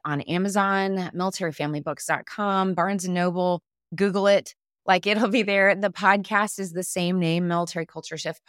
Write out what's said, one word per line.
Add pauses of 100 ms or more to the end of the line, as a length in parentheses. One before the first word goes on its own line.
on
Amazon,
military
family
books
dot
com,
Barnes
and
Noble. (320)
Google
it. (300)
Like,
it'll
be
there.
The
podcast
is
the
same
name,
Military
Culture
Shift